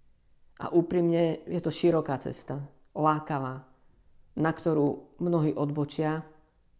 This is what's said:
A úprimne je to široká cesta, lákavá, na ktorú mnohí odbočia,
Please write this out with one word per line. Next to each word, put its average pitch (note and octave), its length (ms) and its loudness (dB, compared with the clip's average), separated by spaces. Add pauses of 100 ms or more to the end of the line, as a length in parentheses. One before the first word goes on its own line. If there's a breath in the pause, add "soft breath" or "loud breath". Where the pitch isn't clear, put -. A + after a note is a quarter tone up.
(680)
A - 80 -6
úprimne E3+ 720 2
je E3+ 160 -4
to E3+ 80 0
široká D#3 480 2
cesta, C3+ 480 -8 (320)
lákavá, D3+ 640 0 (800)
na D#3 80 2
ktorú D3+ 720 0
mnohí E3+ 320 2
odbočia, D3+ 720 -2 (540)